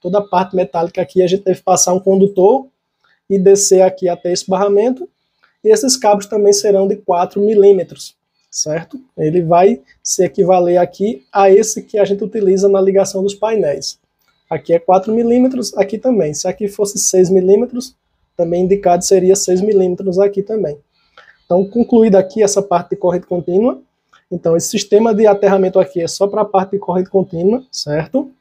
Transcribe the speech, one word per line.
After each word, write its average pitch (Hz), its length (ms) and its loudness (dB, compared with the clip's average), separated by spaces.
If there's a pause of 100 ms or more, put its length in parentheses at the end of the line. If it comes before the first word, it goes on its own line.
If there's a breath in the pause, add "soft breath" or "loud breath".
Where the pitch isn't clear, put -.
Toda 180 180 -2
a 208 40 -2
parte 190 340 -2
metálica 175 440 -4
aqui 185 220 -2
a 180 40 2
gente 190 180 -2
deve 185 180 -2
passar 180 300 0
um 185 80 0
condutor 196 680 2 (640)
e 196 80 0
descer 196 440 4
aqui 185 260 0
até 175 240 -4
esse 180 160 -6
barramento, 208 600 -2 (540)
e 214 80 2
esses 247 260 2
cabos 208 300 0
também 208 260 2
serão 196 340 2
de 202 100 -2
quatro 180 440 -4
milímetros, 202 760 2 (340)
certo? 160 480 -8 (180)
Ele 160 260 0
vai 180 380 2 (220 soft breath)
se - 220 -2
equivaler 180 560 0
aqui 196 520 -4
a 196 180 2
esse 208 320 2
que - 160 -8
a 202 60 2
gente 196 180 -4
utiliza 196 460 0
na 196 120 2
ligação 190 420 0
dos 196 120 -4
painéis. 180 640 -4 (500)
Aqui 165 240 -6
é 170 60 2
quatro 185 340 0
milímetros, 240 640 0
aqui 202 220 -2
também. 208 340 0
Se 147 140 -8
aqui 185 220 -6
fosse 202 300 -6
seis 185 300 2
milímetros, 202 680 0 (420)
também 175 260 -2
indicado 185 420 0
seria 185 300 4
seis 185 260 -2
milímetros 190 600 0
aqui 202 240 0
também. 196 340 -6 (680 soft breath)
Então, 190 240 0
concluída 226 520 4
aqui 190 200 -4
essa 202 220 0
parte 180 280 -4
de 190 60 -4
corrente 180 300 -4
contínua. 180 560 -2 (480 soft breath)
Então, 170 260 -2
esse 170 120 -4
sistema 220 440 0
de 214 140 2
aterramento 196 540 2
aqui 185 200 -2
é 165 60 -4
só 196 220 -4
pra 214 160 -2
parte 196 260 -4
de 196 80 -4
corrente 185 320 -4
contínua, 190 600 -2
certo? 156 580 -6 (100)